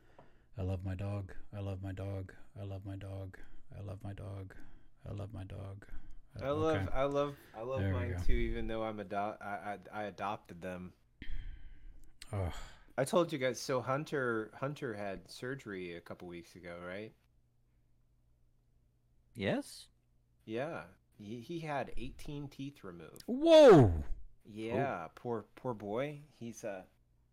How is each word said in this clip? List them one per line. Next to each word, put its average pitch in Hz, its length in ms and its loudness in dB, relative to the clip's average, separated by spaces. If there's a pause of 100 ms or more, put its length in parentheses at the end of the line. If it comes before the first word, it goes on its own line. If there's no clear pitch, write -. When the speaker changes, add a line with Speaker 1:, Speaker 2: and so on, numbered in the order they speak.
(560)
Speaker 1:
I 95 60 -6
love 92 220 -2
my 92 100 -2
dog. 101 380 -4 (240)
I 101 40 -6
love 98 220 -6
my 98 100 -6
dog. 95 400 -6 (280)
I 101 40 -8
love 98 200 -8
my 98 120 -8
dog. 98 420 -10 (380)
I 92 60 -10
love 101 220 -8
my 101 80 -8
dog. 95 420 -10 (540)
I 101 40 -6
love 98 200 -8
my 95 120 -8
dog. 98 420 -10 (560)
Speaker 2:
I 135 80 0
love, 156 260 2
Speaker 1:
Okay. 95 180 0
Speaker 2:
I 131 100 6
love, 143 300 0 (220)
I 110 60 -8
love 131 180 -2
Speaker 1:
There 98 80 2
we 95 60 2
Speaker 2:
mine 90 220 -2
Speaker 1:
go. 90 80 -2
Speaker 2:
too, 123 80 12
even 117 340 2
though 110 160 -2
I'm 110 180 -4
ado-, 98 160 -6
I, 101 280 0
I, 101 320 -6 (160)
I 107 120 -6
adopted 98 580 -6
them. 90 300 -8 (1400)
Speaker 1:
Ugh. 92 200 -2 (440)
Speaker 2:
I 131 80 2
told 170 280 2
you 147 60 -2
guys, 127 220 0
so 127 200 0
Hunter, 127 760 -2
Hunter 139 400 -6
had 98 360 -8
surgery 101 680 -8
a 87 40 -12
couple 92 280 -14
weeks 87 280 -14
ago, 87 200 -12 (100)
right? 104 260 -10 (2250)
Speaker 3:
Yes. 156 520 -2 (580)
Speaker 2:
Yeah. 117 380 -6 (360)
He, 107 220 -12
he 170 200 -10
had 143 360 -4
eighteen 143 520 -6
teeth 139 340 -12
removed. - 440 -14
Speaker 1:
Whoa! 254 640 12 (580)
Speaker 2:
Yeah, 110 560 -2
Speaker 3:
Oh. 80 80 -14
Speaker 2:
poor, 117 300 -4 (100)
poor 127 200 -4
boy. 120 460 -4 (180)
He's, 117 260 -10
uh, 98 180 -8 (500)